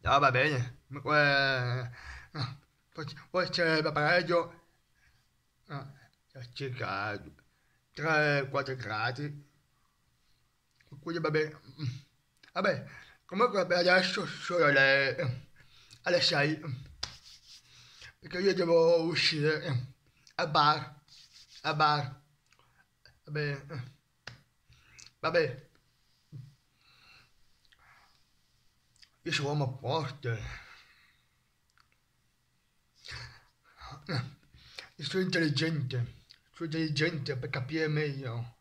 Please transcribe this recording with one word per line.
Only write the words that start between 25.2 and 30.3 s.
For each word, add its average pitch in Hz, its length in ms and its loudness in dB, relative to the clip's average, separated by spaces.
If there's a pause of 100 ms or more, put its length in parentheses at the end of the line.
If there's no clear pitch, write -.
Io 170 80 -6
sono 143 180 0
uomo 143 300 0
forte. 123 640 -4 (4000)